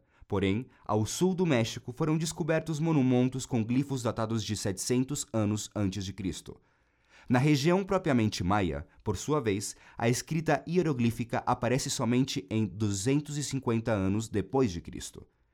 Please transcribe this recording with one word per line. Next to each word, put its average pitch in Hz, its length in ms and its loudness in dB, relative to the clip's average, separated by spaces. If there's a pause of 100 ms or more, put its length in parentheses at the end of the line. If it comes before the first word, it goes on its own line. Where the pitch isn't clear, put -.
(280)
Porém, 98 400 2 (160)
ao 107 200 2
sul 185 300 2
do 180 100 0
México 120 460 0
foram 156 260 0
descobertos 160 600 -2
monumentos 127 680 2
com 117 180 0
glifos 131 360 0
datados 113 440 -2
de 107 120 -4
setecentos 123 760 -2
anos 107 420 0
antes 98 300 -2
de 98 80 -6
Cristo. - 480 -8 (680)
Na 123 100 4
região 151 460 4
propriamente 156 580 2
maia, 87 440 0 (180)
por 98 140 -4
sua 151 200 0
vez, 104 380 -2 (220)
a 117 100 0
escrita 156 580 0
hieroglífica 127 800 0
aparece 123 460 0
somente 127 580 0
em 110 160 0
duzentos 110 720 -2
e 143 80 -4
cinquenta 117 480 -2
anos 101 380 0
depois 107 420 0
de 82 80 -6
Cristo, - 460 -14 (280)